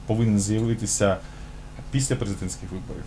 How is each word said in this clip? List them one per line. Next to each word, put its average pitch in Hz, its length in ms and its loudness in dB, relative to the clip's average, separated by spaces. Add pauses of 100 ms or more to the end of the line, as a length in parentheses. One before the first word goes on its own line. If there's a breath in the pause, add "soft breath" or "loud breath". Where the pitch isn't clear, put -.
повинен 110 340 4
з'явитися 107 760 2 (720 loud breath)
після 131 260 2
президентських 95 540 -4
виборів - 360 -8